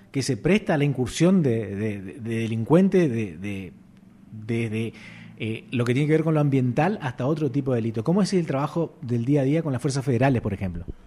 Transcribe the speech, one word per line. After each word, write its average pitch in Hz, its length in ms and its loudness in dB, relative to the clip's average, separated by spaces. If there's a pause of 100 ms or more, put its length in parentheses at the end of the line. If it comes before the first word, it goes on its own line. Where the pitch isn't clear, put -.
(120)
que 135 120 -2
se 127 120 -2
presta 190 380 2
a 151 40 2
la 143 60 2
incursión 147 580 2
de, 113 320 0
de, 101 280 -4
de, 95 180 -12
de 113 200 -4
delincuentes 151 680 4
de, 107 280 -4
de, 95 340 -8 (580)
desde, 110 640 -4 (460)
eh, 110 320 -6
lo 120 140 0
que 123 80 2
tiene 143 120 0
que 151 80 2
ver 160 120 4
con 160 80 2
lo 151 80 4
ambiental 139 600 2
hasta 127 260 -4
otro 151 220 0
tipo 131 220 -2
de 123 60 2
delito? 113 260 -2
¿Cómo 170 180 2
es 185 120 0
el 175 120 2
trabajo 143 560 -4
del 117 220 -2
día 143 160 2
a 135 60 2
día 151 180 2
con 151 80 -4
las 127 100 -4
fuerzas 135 220 -2
federales, 127 380 2
por 104 120 -2
ejemplo? 90 300 -6 (240)